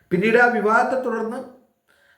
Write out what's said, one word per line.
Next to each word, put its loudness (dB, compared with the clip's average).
പിന്നീട് 2
ആ 6
വിവാദത്തെ 0
തുടർന്ന് -6